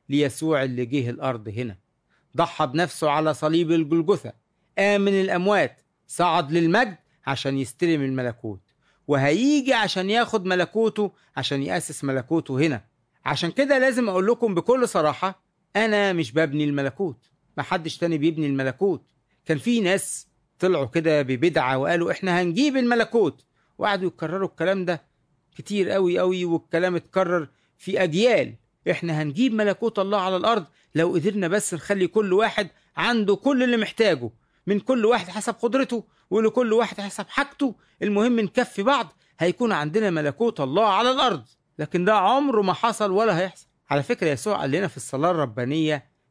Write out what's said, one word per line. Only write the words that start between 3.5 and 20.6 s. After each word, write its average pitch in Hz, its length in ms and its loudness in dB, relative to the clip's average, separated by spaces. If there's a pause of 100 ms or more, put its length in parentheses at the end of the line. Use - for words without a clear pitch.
الجلجثة، 160 640 0 (440)
قام 202 240 2
من 196 200 2
الأموات، 185 600 0 (260)
صعد 170 440 0
للمجد 170 460 2 (280)
عشان 135 320 -4
يستلم 151 440 -2
الملكوت، 123 600 -6 (460)
وهيجي 226 640 2
عشان 190 360 -2
ياخد 220 360 0
ملكوته، 196 640 0 (260)
عشان 139 260 -4
يأسس 170 400 -6
ملكوته 135 560 -2
هنا. 143 240 0 (420)
عشان 160 260 -2
كده 277 280 2
لازم 254 300 2
أقول 190 180 0
لكم 233 280 0
بكل 240 320 2
صراحة، 170 560 -2 (320)
أنا 208 380 2
مش 147 200 -2
ببني 151 300 2
الملكوت، 143 680 -4 (280)
محدش 160 400 -6
تاني 170 200 0
بيبني 156 300 0
الملكوت. 135 580 -2 (400)
كان 160 120 -2
في 233 240 0
ناس 196 460 -2 (320)
طلعوا 175 260 2